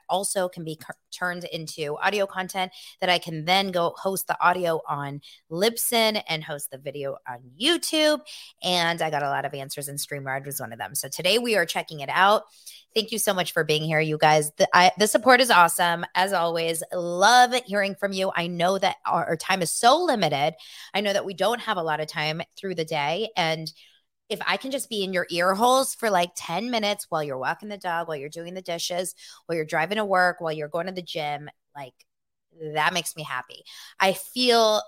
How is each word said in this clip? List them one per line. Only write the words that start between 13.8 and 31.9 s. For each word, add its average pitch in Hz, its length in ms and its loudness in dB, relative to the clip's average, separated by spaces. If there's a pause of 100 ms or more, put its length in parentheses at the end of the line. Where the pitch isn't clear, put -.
here, 156 160 2
you 156 180 0
guys. 151 380 6
The, - 180 4
I, 180 240 8
the 208 100 4
support 247 340 6
is 240 100 2
awesome. 175 540 4 (100)
As 190 160 2
always, 165 500 0 (120)
love 196 600 6 (120)
hearing 196 300 -2
from 196 180 -4
you. 190 200 -2
I 170 140 -2
know 175 300 0
that 190 280 0
our, 170 200 0
our 160 100 0
time 185 260 -2
is 160 100 -2
so 269 300 6
limited. 165 520 2 (400)
I 196 80 0
know 202 100 0
that 165 140 -2
we 190 80 -8
don't 196 260 0
have 214 160 -4
a 175 80 -2
lot 156 160 0
of 151 80 -4
time 156 340 -4 (140)
through 190 200 -8
the 165 100 -4
day, 165 500 -2
and 160 340 -2 (600)
if 202 180 -6
I 180 80 0
can 262 160 -8
just 262 180 -6
be 208 140 -2
in 185 80 -4
your 180 180 -2
ear 175 240 2
holes 247 400 4
for, 226 160 -4
like, 175 260 2
ten 202 360 -6
minutes 208 380 -2
while 160 120 -2
you're 143 160 -6
walking 151 300 -6
the 208 100 -12
dog, 170 300 -6
while 160 80 -4
you're 143 140 -10
doing 170 240 -12
the 185 80 -12
dishes, 175 540 -6 (300)
while 165 120 -4
you're 156 80 -2
driving 165 320 -2
to 214 80 -2
work, 180 340 2
while 160 140 -4
you're 151 160 -6
going 170 180 -4
to 190 60 -8
the 185 80 -8
gym, 147 480 -8 (260)
like, 139 180 -16 (800)